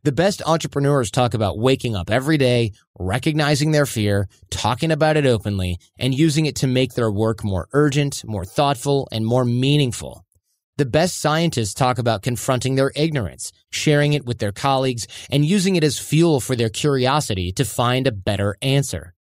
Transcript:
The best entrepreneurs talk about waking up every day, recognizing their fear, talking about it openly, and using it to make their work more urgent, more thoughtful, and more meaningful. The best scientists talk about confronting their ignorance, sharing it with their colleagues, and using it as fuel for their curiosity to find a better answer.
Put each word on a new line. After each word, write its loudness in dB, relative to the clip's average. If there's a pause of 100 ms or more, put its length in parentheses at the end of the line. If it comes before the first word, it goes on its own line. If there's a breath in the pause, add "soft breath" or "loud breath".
The 0
best 0
entrepreneurs 0
talk 2
about 0
waking 2
up -4
every 2
day, 2 (260 soft breath)
recognizing 0
their 4
fear, 0 (220 soft breath)
talking -2
about 2
it 2
openly, 0 (180 soft breath)
and 0
using 2
it -4
to 0
make 0
their 0
work -2
more -4
urgent, 0
more -6
thoughtful, -2
and -2
more 2
meaningful. 0 (500)
The 0
best 0
scientists 0
talk 0
about -2
confronting -2
their 2
ignorance, -4 (160)
sharing 2
it -2
with -6
their -2
colleagues, -2 (220 loud breath)
and 2
using 2
it 2
as 0
fuel 2
for -2
their 0
curiosity 0
to -2
find 0
a 2
better -4
answer. -2